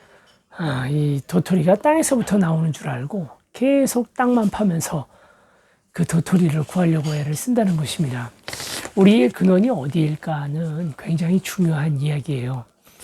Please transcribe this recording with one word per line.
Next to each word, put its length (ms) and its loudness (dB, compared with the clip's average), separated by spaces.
아, 320 -4
이 380 0
도토리가 500 2
땅에서부터 600 2
나오는 360 2
줄 160 -8
알고 400 -6
계속 600 0
땅만 360 2
파면서 560 -2
그 120 0
도토리를 600 2
구하려고 500 0
애를 200 -4
쓴다는 420 0
것입니다. 540 -4
우리의 360 6
근원이 400 2
어디일까는 1300 -4
굉장히 420 0
중요한 600 0
이야기예요. 640 -4